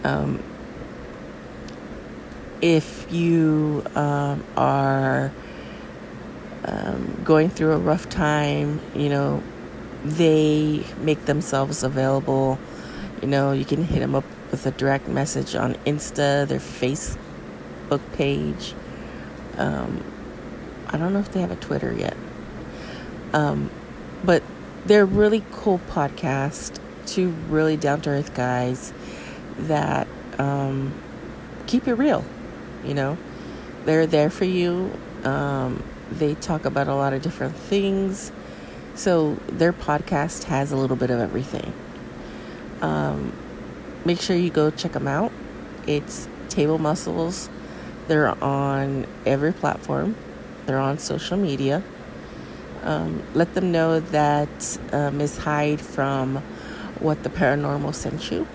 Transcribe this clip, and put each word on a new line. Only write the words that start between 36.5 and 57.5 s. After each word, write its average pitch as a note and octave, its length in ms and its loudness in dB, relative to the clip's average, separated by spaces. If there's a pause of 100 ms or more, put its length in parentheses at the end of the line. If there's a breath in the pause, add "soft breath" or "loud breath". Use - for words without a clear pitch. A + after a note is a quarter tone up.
about C#3 220 2
a C#3 80 2
lot C#3 180 2
of C3+ 80 -2
different D3+ 340 -2
things. G3 760 0 (640 loud breath)
So D#3+ 420 4 (100)
their E3+ 260 4
podcast D3 720 0
has C#3 260 0
a C#3 40 0
little C3 200 2
bit B2 140 0
of A#2+ 100 4
everything. - 540 -2 (1080 loud breath)
Um, D2 520 0 (720)
make F3 160 2
sure F#3+ 140 2
you F3 140 4
go D3+ 220 4
check - 240 -4
'em C#3 120 -2
out. D#3+ 240 0 (560)
It's - 400 -2 (220)
Table D#3 280 4
Muscles. E3 720 0 (580 loud breath)
They're D3+ 360 4
on C#3 600 2 (200)
every C#3 280 4
platform. D3+ 640 0 (500)
They're C3+ 140 2
on C#3 180 0
social E3 400 -2
media. C#3+ 460 2 (1000 loud breath)
Um, D#3+ 400 -2 (100)
let E3+ 220 4
them F3+ 160 2
know D#3+ 280 4
that, D3 800 2 (160)
uh, C#3+ 180 2
Miss D3 260 -2
Hyde D3+ 440 0
from C3+ 600 0 (580 loud breath)
What D#3 240 2
the - 60 0
Paranormal D3 640 2